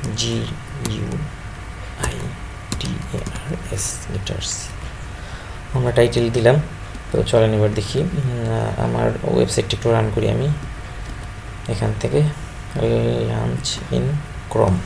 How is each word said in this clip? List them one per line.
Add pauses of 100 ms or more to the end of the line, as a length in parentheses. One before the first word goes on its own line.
(180)
জি (440)
ইউ (880)
আই (680)
টি (260)
এ
আর
এস, (180)
গিটার্স। (1040)
আমরা
টাইটেল
দিলাম। (560)
তো
চলেন
এবার
দেখি,
উম, (680)
আমার (140)
ওয়েবসাইটটি
একটু
রান
করি
আমি (1200)
এখান
থেকে, (1040)
launch
in (480)
Chrome।